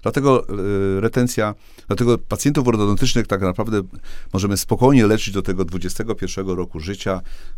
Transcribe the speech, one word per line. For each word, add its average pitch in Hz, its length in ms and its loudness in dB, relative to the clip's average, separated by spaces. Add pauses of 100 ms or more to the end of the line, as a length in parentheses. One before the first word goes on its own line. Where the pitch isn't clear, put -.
Dlatego, 135 460 2
e, 98 520 0
retencja, 113 540 0 (320)
dlatego 117 320 2
pacjentów 127 500 0
ortodontycznych 110 580 4
tak 95 140 -2
naprawdę 104 420 0 (500)
możemy 98 240 0
spokojnie 120 500 4
leczyć 107 280 0
do 95 80 -4
tego 95 220 -2
dwudziestego 90 500 -4
pierwszego 95 400 -6
roku 87 260 -6
życia 82 400 -6 (380)